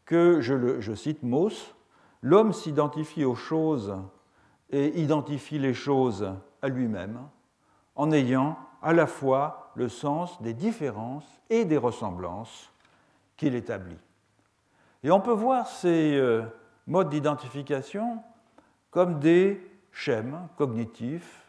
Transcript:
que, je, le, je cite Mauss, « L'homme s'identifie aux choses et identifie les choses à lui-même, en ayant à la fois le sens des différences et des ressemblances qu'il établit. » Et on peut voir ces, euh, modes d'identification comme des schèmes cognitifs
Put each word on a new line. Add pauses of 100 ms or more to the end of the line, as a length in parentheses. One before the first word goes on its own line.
que,
je,
le,
je
cite
Mauss, « (460)
L'homme
s'identifie
aux
choses (720)
et
identifie
les
choses (280)
à
lui-même, (760)
en
ayant (240)
à
la
fois
le
sens
des
différences
et
des
ressemblances (680)
qu'il
établit. » (1040)
Et
on
peut
voir
ces,
euh, (440)
modes
d'identification (720)
comme
des (200)
schèmes (100)
cognitifs